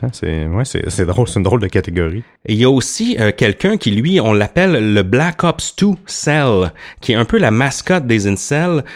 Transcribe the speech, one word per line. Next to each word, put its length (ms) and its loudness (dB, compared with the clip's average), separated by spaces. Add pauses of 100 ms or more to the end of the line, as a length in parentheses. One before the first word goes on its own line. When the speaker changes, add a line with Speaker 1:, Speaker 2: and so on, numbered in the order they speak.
Speaker 1:
hein. 80 -2
C'est, 340 -4
ouais, 200 -2
c'est, 240 -6
c'est 180 0
drôle, 200 0
c'est 120 -4
une 40 2
drôle 180 2
de 60 -4
catégorie. 560 -2 (240)
Speaker 2:
Et 60 0
il 60 0
y 60 4
a 40 6
aussi, 500 0
euh, 160 2
quelqu'un 420 0
qui, 120 -2
lui, 300 2
on 120 2
l'appelle 640 2
le 80 4
Black 420 0
Ops 320 -2
two 300 2
Cell, 680 0 (300)
qui 120 -2
est 20 2
un 100 2
peu 140 2
la 100 2
mascotte 560 0
des 220 0
incels. 560 -2 (120)